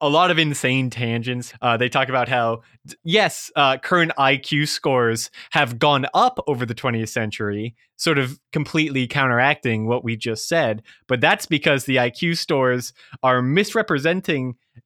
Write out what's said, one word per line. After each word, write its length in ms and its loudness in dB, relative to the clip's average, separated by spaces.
a 80 0
lot 220 4
of 80 2
insane 500 0
tangents. 720 -4
Uh, 160 2
they 140 0
talk 180 0
about 200 0
how, 340 0
d-, 180 -20
yes, 500 0
uh, 240 6
current 380 2
I 220 4
Q 280 -2
scores 640 0
have 280 0
gone 360 2
up 320 2
over 180 -2
the 100 -6
twentieth 360 -4
century, 640 -4
sort 200 0
of 220 -4
completely 560 -2
counteracting 800 0
what 180 -2
we 120 -4
just 320 -6
said. 340 0
But 140 -2
that's 240 2
because 400 0
the 140 2
I 100 2
Q 260 -4
scores 600 -2
are 200 4
misrepresenting 1120 0